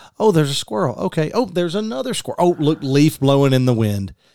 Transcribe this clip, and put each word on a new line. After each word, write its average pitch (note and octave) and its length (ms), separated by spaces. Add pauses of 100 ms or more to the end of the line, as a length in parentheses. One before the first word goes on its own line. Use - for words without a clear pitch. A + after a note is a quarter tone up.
(200)
"Oh, G#3+ 120
there's D#3 180
a C#3 60
squirrel. F#3 420
Okay. D#3+ 360
Oh, B3 120
there's F3 300
another A#3 380
squirrel. - 260
Oh, F3 220
look, D#3 200
leaf C#3+ 380
blowing C#3 340
in C3 120
the B2+ 80
wind." G2+ 400 (220)